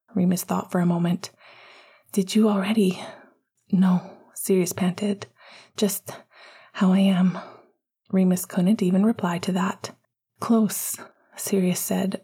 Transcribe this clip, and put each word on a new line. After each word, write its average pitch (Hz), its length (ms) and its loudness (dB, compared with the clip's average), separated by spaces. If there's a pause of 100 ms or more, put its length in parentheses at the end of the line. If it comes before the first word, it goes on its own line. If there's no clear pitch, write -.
(140)
Remus 180 300 0
thought - 280 -6
for 180 100 0
a 175 40 2
moment. 175 460 -2 (800)
"Did 190 240 -2
you 214 120 4
already?" 196 560 0 (680)
"No," 180 300 4 (340)
Sirius 185 360 0
panted. 196 540 -4 (500)
"Just - 380 -4 (600)
how 185 200 2
I 190 60 4
am." 185 400 2 (720)
Remus 185 340 2
couldn't 196 380 0
even 185 200 2
reply 190 360 -2
to 180 140 -4
that. - 420 -6 (440)
"Close," - 560 0 (400)
Sirius 180 440 -2
said. 190 440 -4